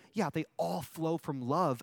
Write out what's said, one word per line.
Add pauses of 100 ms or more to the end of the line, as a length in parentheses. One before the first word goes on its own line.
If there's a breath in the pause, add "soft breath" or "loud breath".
(120)
Yeah,
they (100)
all
flow
from
love.